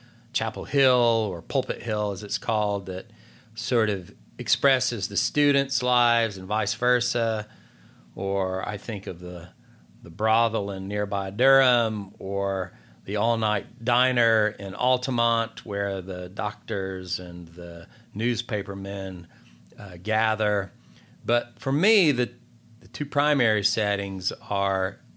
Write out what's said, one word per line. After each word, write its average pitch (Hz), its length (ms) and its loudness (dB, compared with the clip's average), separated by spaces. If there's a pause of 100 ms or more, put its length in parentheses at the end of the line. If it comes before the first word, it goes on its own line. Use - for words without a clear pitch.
(320)
Chapel 107 320 -4
Hill, 120 680 4
or 85 120 -6
Pulpit - 400 -2
Hill 107 280 0
as 95 120 -6
it's 101 160 -6
called, 104 480 0
that 92 200 -6 (480)
sort 113 340 2
of 95 240 -4 (240)
expresses 123 680 0
the 101 100 -6
students' 139 640 2
lives 120 580 2
and 92 100 -8
vice 107 260 0
versa. 117 720 0 (680)
Or 98 520 -2
I 104 100 -4
think 104 280 -6
of 87 140 -8
the, 87 300 -10 (520)
the 90 80 -14
brothel 110 600 2
in 95 160 -6
nearby 101 420 -2
Durham, 120 880 2
or 98 540 -2 (320)
the 101 120 -4
all-night 110 680 0
diner 120 640 4 (100)
in 98 160 -8
Altamont, 117 880 0
where 101 380 -2
the 90 260 -6
doctors 95 920 -6
and 87 280 -10
the 85 380 -12 (260)
newspaper 107 640 -2
men, 95 540 -6 (500)
uh, 95 240 -12
gather. 107 680 0 (520)
But 120 360 0
for 135 100 -2
me, 180 400 4
the, 123 220 0 (480)
the - 80 -20
two - 180 -6
primary 135 560 2
settings 101 680 -2 (180)
are 98 480 0 (180)